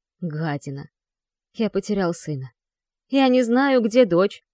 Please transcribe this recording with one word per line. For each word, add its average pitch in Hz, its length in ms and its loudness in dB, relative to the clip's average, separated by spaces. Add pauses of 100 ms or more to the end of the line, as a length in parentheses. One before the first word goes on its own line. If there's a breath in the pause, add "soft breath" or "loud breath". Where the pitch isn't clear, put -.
(220)
«Гадина! 147 680 -8 (640)
Я 214 160 -4
потерял 196 440 -2
сына. 135 380 -10 (580)
Я 269 180 2
не 254 160 4
знаю, 254 380 2
где 226 240 4
дочь. 180 360 0 (120)